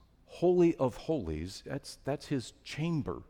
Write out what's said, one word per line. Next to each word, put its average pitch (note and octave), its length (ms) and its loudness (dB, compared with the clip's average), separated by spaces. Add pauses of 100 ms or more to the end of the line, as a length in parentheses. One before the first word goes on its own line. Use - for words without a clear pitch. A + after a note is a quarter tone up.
(260)
holy F3 500 4
of C3 220 0
holies, F2 680 -4
that's, - 380 -10
that's C#3+ 240 -4
his C#3 240 -4 (120)
chamber C#3+ 680 -4